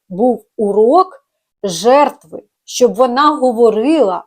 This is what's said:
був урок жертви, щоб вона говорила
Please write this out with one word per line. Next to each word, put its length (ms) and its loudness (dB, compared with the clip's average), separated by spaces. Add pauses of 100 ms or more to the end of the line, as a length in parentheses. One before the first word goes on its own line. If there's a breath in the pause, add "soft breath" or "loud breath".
був 380 -2 (100)
урок 680 0 (360)
жертви, 800 -2 (220)
щоб 300 0
вона 360 0
говорила 960 0